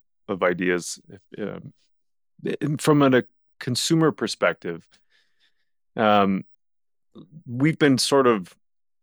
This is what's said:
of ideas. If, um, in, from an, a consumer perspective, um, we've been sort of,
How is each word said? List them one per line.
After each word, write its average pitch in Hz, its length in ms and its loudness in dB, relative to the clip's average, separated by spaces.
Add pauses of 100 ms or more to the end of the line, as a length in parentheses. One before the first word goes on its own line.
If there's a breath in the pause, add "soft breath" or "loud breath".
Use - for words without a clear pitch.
(280)
of 95 160 -4
ideas. 90 640 -2
If, - 140 -20 (180)
um, - 320 -12 (880)
in, 143 180 -4
from 147 260 2
an, 131 100 4
a 123 100 4 (360)
consumer 160 520 0
perspective, 85 760 -6 (1080)
um, 101 480 2 (1040)
we've 135 320 -2
been 139 180 4
sort 135 300 2
of, 101 280 0 (480)